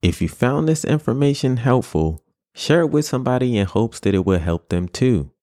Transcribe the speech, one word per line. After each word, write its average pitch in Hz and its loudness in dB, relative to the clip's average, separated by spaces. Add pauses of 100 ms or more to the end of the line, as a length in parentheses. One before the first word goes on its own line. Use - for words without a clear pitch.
If 90 0
you 87 0
found 143 0
this 160 0
information 139 0
helpful, 92 0 (280)
share - 0
it 156 2
with 147 2
somebody 127 -2
in 98 2
hopes 110 -2
that 101 0
it 92 2
will 92 2
help 82 -2
them 90 -2
too. 110 0 (120)